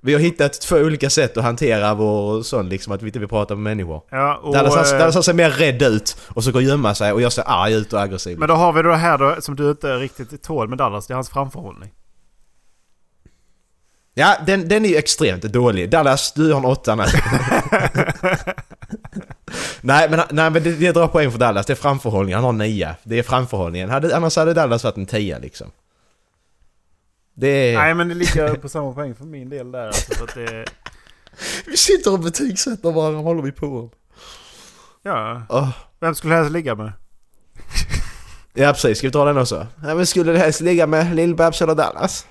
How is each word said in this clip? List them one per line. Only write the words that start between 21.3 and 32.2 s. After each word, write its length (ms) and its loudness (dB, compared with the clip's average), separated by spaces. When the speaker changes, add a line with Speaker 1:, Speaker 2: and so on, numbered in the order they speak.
Speaker 1:
för 80 -6
Dallas. 280 2
Det 60 -2
är 20 2
framförhållningen. 600 -2
Han 80 0
har 80 2
nia. 360 -2
Det 160 -2
är 40 0
framförhållningen. 680 -2
Hade, 260 0
annars 200 0
hade 180 4
Dallas 300 2
varit 120 -2
en 100 -6
tia, 320 -4
liksom. 320 -16
Det 140 -2
är 300 2
Speaker 2:
Nej, 160 4
men 140 -2
det 60 -6
ligger 400 0
på 140 -12
samma 240 -6
poäng 220 -10
för 100 -20
min 260 -16
del 220 -12
där, 140 -10
alltså, 280 -6
för 100 -6
att 100 -14
det 300 -10
Speaker 1:
<laughs> 520 -14
Vi 100 -6
sitter 360 4
och 80 0